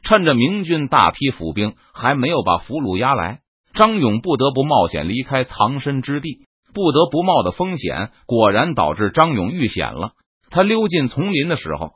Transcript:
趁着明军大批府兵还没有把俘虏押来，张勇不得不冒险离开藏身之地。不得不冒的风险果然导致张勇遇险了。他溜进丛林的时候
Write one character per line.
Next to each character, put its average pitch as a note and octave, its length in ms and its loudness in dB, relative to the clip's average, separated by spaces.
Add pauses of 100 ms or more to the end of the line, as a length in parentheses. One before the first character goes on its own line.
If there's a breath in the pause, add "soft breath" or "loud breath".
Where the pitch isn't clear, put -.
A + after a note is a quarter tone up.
趁 G#3 200 4
着 D#3 100 4
明 E3 300 2
军 D#3 240 -2
大 G#2+ 240 4
批 C#3 200 -2
府 E2 220 -8
兵 G#2 220 -4 (180 soft breath)
还 B2+ 220 0
没 C3 140 0
有 D#3 140 0
把 F2+ 140 2
俘 C#3 240 -8
虏 F#2+ 160 -2
押 B2+ 160 0
来， G2+ 280 -4 (320)
张 A3 240 4
勇 A#2 240 2
不 D#3 160 0
得 C3+ 140 2
不 C3+ 120 0
冒 C3 240 2
险 D#2+ 220 -4
离 A#2+ 140 -2
开 C3 200 -2
藏 B2 380 -2
身 C#3 200 -4
之 C#3+ 200 -6
地。 D#3 180 -12 (340)
不 F#3 180 2
得 E3 180 4
不 E3 140 -2
冒 E3+ 180 2
的 F2+ 100 0
风 F3+ 260 -6
险 F#2 320 -6 (160 soft breath)
果 A2 260 4
然 C3+ 220 0
导 D#2+ 220 0
致 G2+ 140 0
张 D#3+ 220 2
勇 G#2 200 -2
遇 D#3 180 -2
险 B1+ 240 -6
了。 E2+ 180 -8 (380)
他 F3 120 0
溜 G#3+ 280 2
进 D#3+ 180 0
丛 E3 240 -4
林 D3+ 160 -2
的 E3+ 80 -2
时 E2 140 -10 (100)
候 D#2+ 160 -10